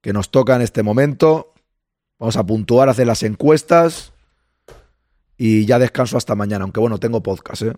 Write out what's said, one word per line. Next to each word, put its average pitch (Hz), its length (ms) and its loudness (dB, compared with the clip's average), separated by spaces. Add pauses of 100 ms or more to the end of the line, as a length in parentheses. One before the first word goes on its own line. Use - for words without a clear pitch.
que - 120 -8
nos 101 180 -4
toca 131 260 2
en 123 60 0
este 113 200 -4
momento. 143 720 0 (640)
Vamos 113 180 -4
a 107 80 -2
puntuar, 110 440 2
hacer 123 180 2
las 113 160 -2
encuestas. 156 920 0 (1200)
Y 110 300 2
ya 120 120 4
descanso 123 380 0
hasta 113 180 -4
mañana, 101 300 -4
aunque 95 160 -6
bueno, 113 180 0
tengo 113 240 -4
podcast, - 400 -8
¿eh? 110 160 -6